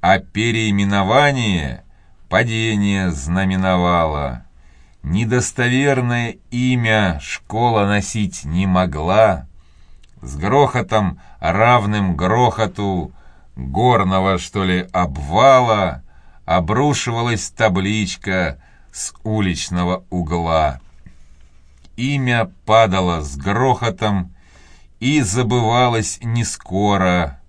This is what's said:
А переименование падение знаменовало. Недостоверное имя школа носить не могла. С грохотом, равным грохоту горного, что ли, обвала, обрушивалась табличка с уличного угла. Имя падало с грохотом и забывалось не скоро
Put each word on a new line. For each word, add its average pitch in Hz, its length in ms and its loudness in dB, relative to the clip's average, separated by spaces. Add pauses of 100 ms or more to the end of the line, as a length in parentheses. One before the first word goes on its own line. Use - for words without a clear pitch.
А 95 180 2
переименование 104 1600 0 (460)
падение 101 800 0
знаменовало. 87 1300 0 (580)
Недостоверное 120 1300 0 (120)
имя 113 720 0
школа 110 640 -2
носить 101 600 -2
не 85 200 -2
могла. 92 840 2 (760)
С 64 140 -12
грохотом, 107 840 0 (200)
равным 101 760 2
грохоту 101 1000 -2 (420)
горного, 95 840 2
что 95 260 -4
ли, 90 280 0
обвала, 92 1120 2 (420)
обрушивалась 117 1040 0
табличка 95 1120 -2 (320)
с - 220 -12 (100)
уличного 90 880 -2
угла. 82 680 -2 (1160)
Имя 123 560 -2 (140)
падало 95 560 4
с 71 160 -8
грохотом 107 960 -2 (680)
и 143 220 2
забывалось 117 1000 0
не 117 220 -2
скоро 92 1040 0